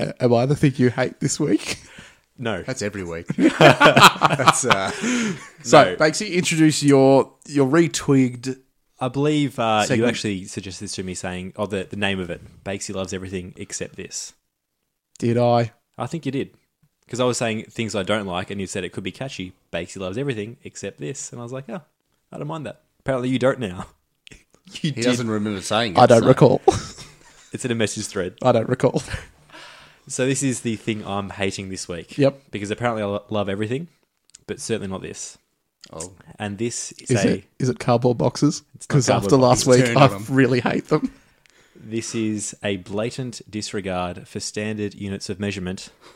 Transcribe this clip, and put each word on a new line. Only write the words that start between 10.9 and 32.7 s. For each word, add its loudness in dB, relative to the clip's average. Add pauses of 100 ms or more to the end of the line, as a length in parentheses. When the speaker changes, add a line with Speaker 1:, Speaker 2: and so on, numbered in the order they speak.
Speaker 2:
to -8
me -8
saying, -10
oh, -4
the, -6
the -12
name 0
of -6
it, -10 (240)
Bakesy -8
Loves -6
Everything -10
Except -12
This. -12 (840)
Speaker 1:
Did 0
I? 2 (260)
Speaker 2:
I -8
think -10
you -4
did. -6 (580)
'Cause -8
I 2
was 2
saying -2
things -8
I -2
don't -2
like, -6
and -8
you -4
said -6
it -10
could -10
be -6
catchy. -12 (200)
Bakesy -8
Loves -8
Everything -6
Except -12
This. -12
And -14
I -12
was -14
like, -12
"Oh, -10 (500)
I -14
don't -10
mind -10
that." -14 (180)
Apparently -4
you 0
don't 2
now. -8
<laughs> -20 (360)
You -18
Speaker 3:
He -2
Speaker 2:
did. -6
Speaker 3:
doesn't 0
remember -2
saying 0
it, 6
Speaker 1:
I 12
don't 8
Speaker 3:
so. 6
Speaker 1:
recall. 6
<laughs> -2
Speaker 2:
It's -8
in -4
a 0
message -2
thread. -6
Speaker 1:
I 4
don't 2
recall. 0
<laughs> -12 (960)
Speaker 2:
So -2
this 0
is -2
the -2
thing -6
I'm -6
hating -4
this -10
week. -10
Speaker 1:
Yep. 0
Speaker 2:
Because -8